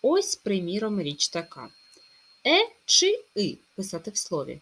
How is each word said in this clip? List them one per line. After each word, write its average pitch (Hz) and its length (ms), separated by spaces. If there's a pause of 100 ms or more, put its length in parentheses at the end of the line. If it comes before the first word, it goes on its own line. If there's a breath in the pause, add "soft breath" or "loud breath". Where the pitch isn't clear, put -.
Ось, 349 340
приміром, 202 640
річ 147 280
така. 165 400 (760 soft breath)
«Е» 370 220 (160)
чи 415 400 (120)
«и» 202 220 (160)
писати 190 360
в 202 60
слові. 139 460